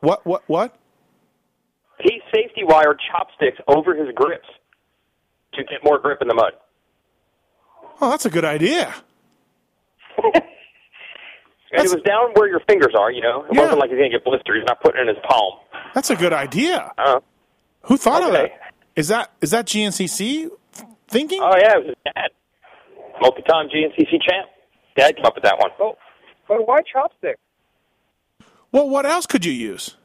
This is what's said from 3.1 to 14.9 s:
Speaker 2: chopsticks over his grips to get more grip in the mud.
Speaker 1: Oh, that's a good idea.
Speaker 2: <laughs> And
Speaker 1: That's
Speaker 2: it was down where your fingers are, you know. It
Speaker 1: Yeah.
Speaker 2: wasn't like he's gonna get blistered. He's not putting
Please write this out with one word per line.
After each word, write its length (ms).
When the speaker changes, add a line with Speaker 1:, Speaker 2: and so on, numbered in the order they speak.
Speaker 2:
chopsticks 560
over 260
his 220
grips 320
to 120
get 180
more 160
grip 220
in 80
the 40
mud. 200
Speaker 1:
Oh, 100
that's 160
a 40
good 160
idea. 480
Speaker 2:
<laughs> 60
And 100
Speaker 1:
That's 120
Speaker 2:
it 40
was 60
down 300
where 160
your 120
fingers 360
are, 140
you 100
know. 220
It 100
Speaker 1:
Yeah. 80
Speaker 2:
wasn't 180
like 120
he's 80
gonna 100
get 140
blistered. 340
He's 80
not 160
putting 200